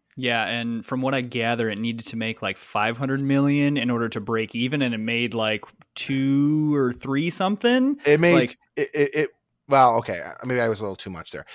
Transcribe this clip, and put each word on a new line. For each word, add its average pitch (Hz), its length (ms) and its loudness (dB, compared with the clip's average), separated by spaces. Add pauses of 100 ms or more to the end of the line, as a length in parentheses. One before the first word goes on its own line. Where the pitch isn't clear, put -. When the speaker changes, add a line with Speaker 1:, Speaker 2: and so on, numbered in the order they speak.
(180)
Speaker 1:
Yeah, 117 280 -2
and 117 400 -6
from 127 160 -6
what 135 120 -2
I 131 80 0
gather, 117 480 -2
it 104 100 -6
needed 117 280 -4
to - 80 -8
make, 110 260 -6
like, 98 160 -4
five 113 400 -2
hundred 135 240 -4
million 143 540 2
in 123 140 -2
order 117 200 0
to 113 120 -6
break 110 320 -4
even, 131 280 -2
and 123 120 0
it 110 60 -4
made, 117 340 -2
like, 110 300 -2 (320)
two 143 800 2
or 127 180 0
three 139 360 -4
something. 240 760 2
Speaker 2:
It 151 140 6
made 170 140 6
Speaker 1:
Like 127 180 4 (240)
Speaker 2:
it, 147 180 -2
it, 143 220 2
it, - 140 0 (380)
well, 131 300 6
okay, 101 260 -4
uh, - 220 -14
maybe 123 160 0
I 113 80 2
was 104 100 -2
a 110 40 -8
little 98 120 -6
too - 140 -12
much 85 220 -12
there. 71 240 -12